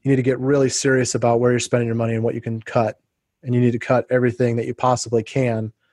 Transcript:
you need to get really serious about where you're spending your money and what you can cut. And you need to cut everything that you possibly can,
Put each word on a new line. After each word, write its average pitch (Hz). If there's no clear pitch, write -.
you 135
need 135
to 131
get 127
really 135
serious 131
about 117
where 123
you're 123
spending 120
your 113
money 113
and 113
what 117
you 117
can 113
cut. 110
And 123
you 123
need 123
to 117
cut 120
everything 123
that 117
you 123
possibly 120
can, 113